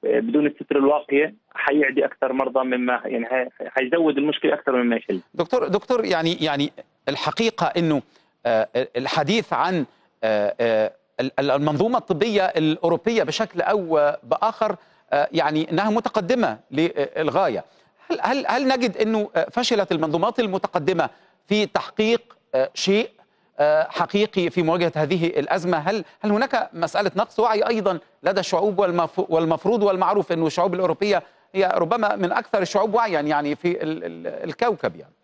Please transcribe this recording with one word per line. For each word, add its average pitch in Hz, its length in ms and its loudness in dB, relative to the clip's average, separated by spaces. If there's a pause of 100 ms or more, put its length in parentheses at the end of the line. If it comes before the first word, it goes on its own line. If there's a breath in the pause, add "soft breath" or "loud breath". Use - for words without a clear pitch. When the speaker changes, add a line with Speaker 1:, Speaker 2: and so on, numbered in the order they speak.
Speaker 1:
آه، 123 140 2
بدون 117 260 0
الستر - 320 -2
الواقية 147 560 2 (220)
حيعدي 139 500 0
أكثر 131 280 -4
مرضى 131 300 0
مما، 123 420 -2
يعني 117 260 -4
هي-، 127 180 -2 (200)
حيزود 143 480 0
المشكلة 147 360 0
أكثر 131 300 0
مما 117 120 2
يحل. 98 240 -4 (140)
Speaker 2:
دكتور، 170 340 -2
دكتور، 220 380 0
يعني، 170 360 0
يعني 147 300 -2 (380)
الحقيقة 175 560 -2
إنه، 156 360 0 (440 soft breath)
آه، 113 220 2 (300)
الحديث 151 560 -2
عن، 160 320 0 (380 soft breath)
آه، 104 380 2
آه، 110 300 2 (280)
ال-، 127 200 -2
ال-، 139 120 0
المنظومة 151 460 0
الطبية 202 440 0
الأوروبية 170 840 0
بشكل 175 380 -4
أو 175 380 0 (240)
بآخر، 214 520 -2 (380 soft breath)
آه، 143 180 2
يعني 156 400 0
إنها 190 180 0
متقدمة 208 720 0 (120)
للغاية. 143 920 0 (480 soft breath)
هل، 339 100 -4
هل، 262 260 0
هل 262 200 0
نجد 247 300 0
إنه، 214 380 0
آه، 165 140 2
فشلت 233 420 0
المنظومات 165 480 0
المتقدمة 180 720 0 (380 soft breath)
في 208 180 2
تحقيق، - 720 -2 (180)
آه، 131 180 2
شيء، 202 340 0 (520)
آه، 151 300 4
حقيقي 190 600 0
في 175 140 0
مواجهة 165 320 2
هذه 160 320 0
الأزمة؟ 165 500 0
هل، 180 260 -2 (180 soft breath)
هل 208 100 0
هناك 226 420 0
مسألة 190 440 -2
نقص 220 220 -2
وعي 220 280 2
أيضًا 196 320 0 (240 soft breath)
لدى 190 160 2
الشعوب؟ 185 400 0
والمف-، 175 520 0
والمفروض 165 520 2
والمعروف 190 480 2
إنه 165 160 0
الشعوب 175 260 0
الأوروبية 180 500 0 (320 soft breath)
هي 190 200 2
ربما 208 400 0
من 185 160 0
أكثر 214 300 0
الشعوب 196 320 0
وعيًا 208 280 2
يعني 147 340 0
في 175 280 -4
ال-، 160 200 -6
ال-، 170 240 -8 (220)
الكوكب 170 460 -2
يعني. - 180 -20 (100)